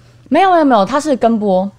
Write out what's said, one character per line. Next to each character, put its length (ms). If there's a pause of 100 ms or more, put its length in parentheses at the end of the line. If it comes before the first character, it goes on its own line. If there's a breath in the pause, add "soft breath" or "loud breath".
(300 soft breath)
没 120
有， 100
没 60
有， 80
没 100
有， 100
它 140
是 160
跟 240
播。 400